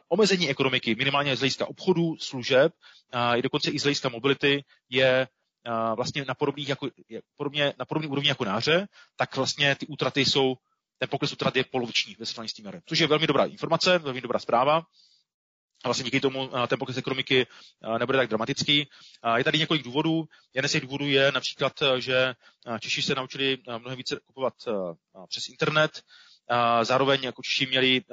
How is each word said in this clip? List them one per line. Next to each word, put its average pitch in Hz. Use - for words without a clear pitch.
omezení 185
ekonomiky, 127
minimálně 139
z -
hlediska 127
obchodu, 170
služeb, 131
a, 120
i 113
dokonce -
i 147
z -
hlediska 139
mobility, 139
je, 131
a, 113
vlastně 135
na 131
podobných 139
jako, 135
je 113
podobně, 147
na 127
podobný 156
úrovni 139
jako 131
na 98
jaře, 156
tak -
vlastně 139
ty -
útraty 143
jsou, 131
ten -
pokles 139
útrat 131
je 131
poloviční 113
ve 110
srovnání 110
s -
tím -
jarem, 170
což 160
je 160
velmi 151
dobrá 135
informace, 165
velmi 147
dobrá 120
zpráva. 147
A 123
vlastně 120
díky -
tomu, 131
a, 120
ten 127
pokles 127
ekonomiky, 131
a, 113
nebude 127
tak 123
dramatický. 135
A 117
je 127
tady 156
několik 160
důvodů. 156
Jeden 135
z -
těch 151
důvodů 139
je 135
například, -
a, 131
že, 127
a, 117
Češi -
se 143
naučili, 131
a, 117
mnohem 127
více 135
kupovat, -
a, 92
a, 90
přes -
internet. 151
A 117
zároveň 135
jako 123
Češi -
měli 131